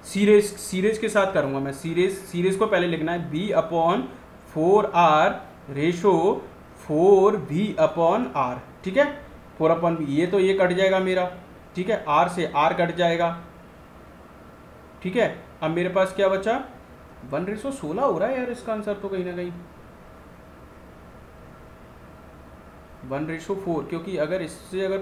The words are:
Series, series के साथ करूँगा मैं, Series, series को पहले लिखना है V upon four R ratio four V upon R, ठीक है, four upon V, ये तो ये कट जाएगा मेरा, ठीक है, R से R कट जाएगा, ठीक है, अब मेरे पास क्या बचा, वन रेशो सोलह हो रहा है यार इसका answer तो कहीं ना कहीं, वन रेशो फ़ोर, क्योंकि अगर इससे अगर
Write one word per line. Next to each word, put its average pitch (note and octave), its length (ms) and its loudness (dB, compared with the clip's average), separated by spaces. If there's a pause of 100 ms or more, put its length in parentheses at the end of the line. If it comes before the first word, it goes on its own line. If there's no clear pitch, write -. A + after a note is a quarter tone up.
Series, G#3 400 6
series G3 520 -2
के A3 120 -2
साथ F#3+ 240 2
करूँगा C#3 260 0
मैं, C#3 140 -4
Series, F3 400 0
series F#3 420 -2
को G#3+ 120 0
पहले F3+ 200 2
लिखना D#3+ 240 -2
है D#3+ 200 -6
V E3 140 -4 (120)
upon E3+ 440 0 (540)
four F#3 260 4 (140)
R E3 340 6 (420)
ratio F3 440 2 (720)
four F#3+ 440 6 (200)
V F#3+ 160 0 (140)
upon E3+ 460 2 (100)
R, B2+ 200 -2 (260)
ठीक F#3+ 140 -2
है, - 80 6 (540)
four D#3+ 120 4
upon E3+ 260 0
V, D3 120 -4
ये D3+ 180 0
तो G3 120 2
ये F#3+ 140 4
कट F#3 200 2
जाएगा F#3+ 260 2
मेरा, F#3 260 0 (500)
ठीक F#3 140 -4
है, G#3+ 180 -2
R D#3 220 4
से E3+ 300 -4
R D#3+ 200 2
कट E3+ 180 0
जाएगा, E3+ 380 0 (1700)
ठीक F#3 120 -6
है, A3 120 2 (340)
अब D#3 100 -2
मेरे F3 180 -2
पास F#3+ 260 0
क्या G3 140 2
बचा, G#3+ 340 -2 (680)
वन D#3 140 -4
रेशो G#3+ 280 -6
सोलह E3+ 280 -6
हो A3 180 0
रहा G#3+ 100 0
है C4+ 80 -2
यार B3 140 -6
इसका A3+ 220 -8
answer G#3 220 -6
तो G3+ 140 -10
कहीं F#3 160 -6
ना F3+ 60 -8
कहीं, F3+ 200 -8 (3500)
वन C#3+ 180 -6
रेशो D#3+ 280 -8
फ़ोर, E3 300 -4
क्योंकि F3 320 -8
अगर D#3+ 240 -2
इससे F#3 440 -8
अगर F#3+ 160 -2